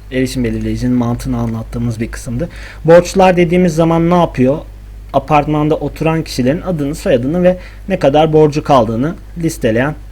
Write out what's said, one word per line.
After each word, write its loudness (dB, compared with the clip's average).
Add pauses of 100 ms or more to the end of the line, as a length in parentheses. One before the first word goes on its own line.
(120)
Erişim -2
belirleyicinin -2
mantığını -2
anlattığımız -4
bir -6
kısımdı. -8 (360)
Borçlar 6
dediğimiz 2
zaman 2
ne 2
yapıyor? 2 (540)
Apartmanda 0
oturan -2
kişilerin -2
adını, -4
soyadını 0
ve 4 (320)
ne -2
kadar 4
borcu 4
kaldığını 2 (240)
listeleyen, -2 (180)